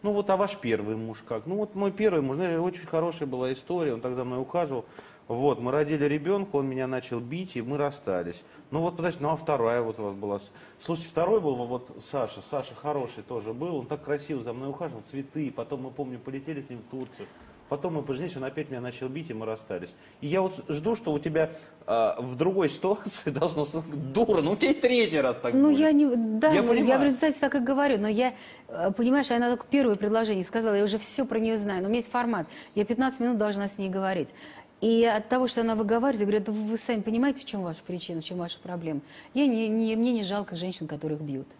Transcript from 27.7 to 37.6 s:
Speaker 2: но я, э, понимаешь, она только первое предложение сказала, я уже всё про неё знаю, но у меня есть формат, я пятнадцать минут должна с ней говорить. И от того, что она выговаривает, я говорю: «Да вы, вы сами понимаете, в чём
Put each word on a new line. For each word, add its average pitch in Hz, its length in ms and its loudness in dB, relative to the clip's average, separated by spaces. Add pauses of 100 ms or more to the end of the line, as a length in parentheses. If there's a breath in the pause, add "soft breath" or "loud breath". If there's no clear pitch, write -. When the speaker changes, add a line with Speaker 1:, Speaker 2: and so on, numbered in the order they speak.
Speaker 2:
но 208 80 0
я, 240 260 2 (360 loud breath)
э, 175 280 0
понимаешь, 254 320 4
она 240 220 4
только 240 180 -4
первое 254 280 4
предложение 208 460 2
сказала, 220 300 0
я 202 100 4
уже 214 140 0
всё 254 300 -2
про 226 100 -2
неё 226 200 2
знаю, 202 240 0
но 190 80 0
у - 0 -
меня 233 100 2
есть 233 100 -6
формат, 233 380 0 (260 loud breath)
я 208 120 2
пятнадцать 262 340 0
минут 240 180 2
должна 202 300 0
с 196 100 -8
ней 196 120 -4
говорить. 190 400 -2 (520 loud breath)
И 226 240 6
от 214 240 2
того, 254 180 4
что 233 140 -2
она 226 140 2
выговаривает, 226 460 2
я 202 40 2
говорю: 208 200 2
«Да 226 60 -4
вы, 214 200 -2
вы 226 60 -2
сами 226 240 -2
понимаете, 254 400 0
в - 40 -12
чём 202 160 -6